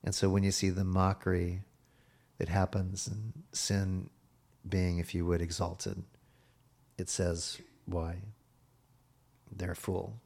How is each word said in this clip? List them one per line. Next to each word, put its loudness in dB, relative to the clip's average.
And -2
so 4
when 4
you 4
see 2
the 0
mockery 2
that -2
happens 0
and -6
sin -2
being, 2
if -4
you 0
would, 2
exalted, -4
it -6
says, -2
"Why? -4
They're -4
a -4
fool." -4